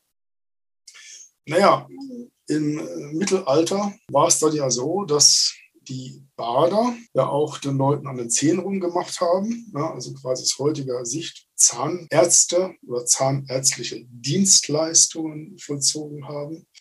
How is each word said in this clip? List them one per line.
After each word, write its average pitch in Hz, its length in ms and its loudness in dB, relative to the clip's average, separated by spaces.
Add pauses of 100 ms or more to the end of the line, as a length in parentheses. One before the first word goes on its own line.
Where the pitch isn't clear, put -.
(1500)
Naja, 165 420 4 (600)
im 151 280 0 (420)
Mittelalter 190 760 2 (180)
war 143 160 4
es 170 100 4
dann 156 160 2
ja 143 160 -2
so, 143 340 -2
dass - 520 4 (340)
die 131 340 -12 (120)
Bader 175 600 2 (180)
ja 131 140 2
auch 147 300 -2
den 139 200 -4
Leuten 139 300 0
an 127 100 -8
den 120 120 -8
Zähnen 165 300 2
rumgemacht 180 600 -4
haben, 196 560 0
ja, 156 160 -2
also 139 220 -12
quasi 127 300 -6
aus - 160 -2
heutiger 131 460 -2
Sicht 143 500 -10
Zahnärzte 170 1200 2 (120)
oder 120 180 -6
zahnärztliche 135 1000 -2
Dienstleistungen 156 1500 0
vollzogen 147 720 -4
haben. 147 400 -10 (140)